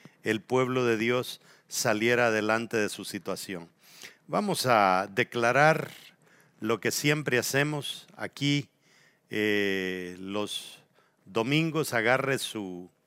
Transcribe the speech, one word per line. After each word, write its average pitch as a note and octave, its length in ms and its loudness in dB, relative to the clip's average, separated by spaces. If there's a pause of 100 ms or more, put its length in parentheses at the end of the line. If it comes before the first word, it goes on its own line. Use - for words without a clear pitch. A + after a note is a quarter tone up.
(240)
el A2 160 0
pueblo B2+ 460 0
de A#2 100 2
Dios A#2+ 460 -2 (260)
saliera A#2 600 2
adelante A2 500 0
de G#2 100 2
su G2 160 -10
situación. F2+ 640 -8 (600)
Vamos F3+ 400 -2
a G2+ 440 6
declarar B2 800 2 (680)
lo A2 180 0
que A2+ 120 0
siempre D3 480 0
hacemos C#3+ 760 -2
aquí, C#3+ 540 -2 (600)
eh, F#2+ 880 -2
los G2+ 600 -8 (460)
domingos. C#3+ 680 0
Agarre B2+ 440 2
su F#2 520 -10 (180)